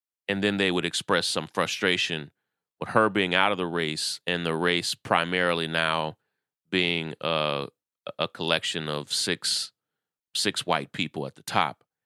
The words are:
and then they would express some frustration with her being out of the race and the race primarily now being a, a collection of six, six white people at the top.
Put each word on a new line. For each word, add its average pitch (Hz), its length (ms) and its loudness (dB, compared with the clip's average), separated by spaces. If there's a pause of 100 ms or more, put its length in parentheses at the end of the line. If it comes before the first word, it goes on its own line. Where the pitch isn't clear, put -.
(280)
and 98 160 0
then 101 140 2
they 95 120 4
would 87 140 2
express 85 420 0
some 80 220 -2
frustration 90 840 0 (480)
with - 120 -8
her 110 180 6
being 95 260 2
out 95 160 6
of 98 80 -2
the 90 80 0
race 82 580 -2
and 87 220 -2
the 80 80 0
race 87 400 0
primarily 87 720 0
now 80 500 -2 (540)
being 87 500 0
a, 76 460 0 (540)
a 82 80 0
collection 82 600 -2
of 73 240 -6
six, - 600 -2 (640)
six - 280 -2
white 78 280 -2
people 78 340 -6
at 67 80 -10
the - 80 -20
top. 80 400 -2 (240)